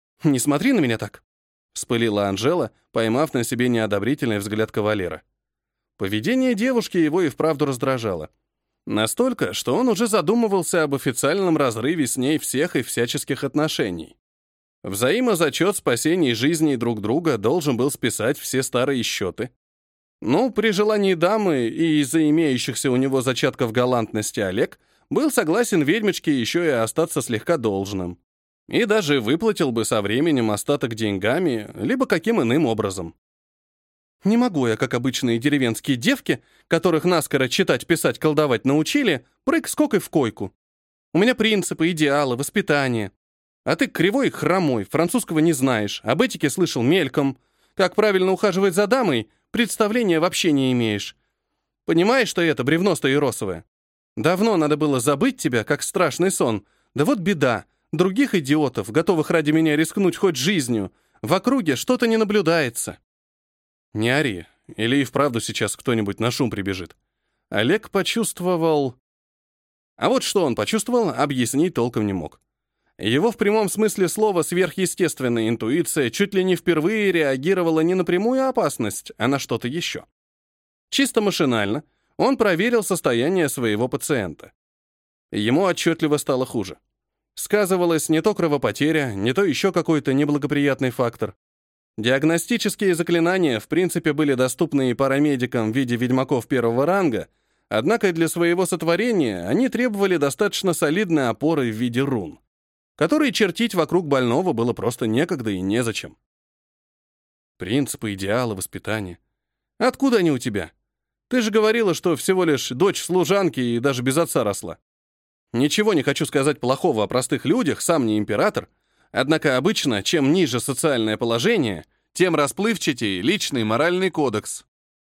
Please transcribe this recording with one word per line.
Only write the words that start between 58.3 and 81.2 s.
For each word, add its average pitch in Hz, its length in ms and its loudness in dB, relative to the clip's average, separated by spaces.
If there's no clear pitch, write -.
идиотов, 139 560 0
готовых 160 400 2
ради 156 200 2
меня 156 260 4
рискнуть 165 400 0
хоть 175 200 2
жизнью, 123 560 -2
в 120 120 -2
округе 190 420 0
что-то 247 300 0
не 226 100 2
наблюдается». 170 800 0
«Не 110 180 0
ори, 127 360 -2
или 117 200 0
и 139 80 2
вправду 131 360 -2
сейчас - 360 -4
кто-нибудь 107 440 -2
на 117 100 0
шум 120 200 -2
прибежит». 95 460 -6
Олег 127 400 0
почувствовал... 165 1040 -2
А - 120 -2
вот 254 140 2
что 185 220 0
он 123 100 0
почувствовал, 214 560 0
объяснить 139 640 0
толком 117 320 -2
не 98 60 -2
мог. 80 280 -8
Его 143 360 0
в - 40 -12
прямом 208 320 2
смысле 202 400 0
слова 208 340 0
сверхъестественная 156 1040 -2
интуиция 127 640 0
чуть 202 240 -2
ли 185 100 2
не 185 100 2
впервые 180 560 0
реагировала 160 720 0
не 175 140 2
на 185 100 0
прямую 240 440 0
опасность, 151 720 -4
а 110 80 0
на 139 120 0
что-то 123 280 -6
ещё. - 380 -6
Чисто 269 300 2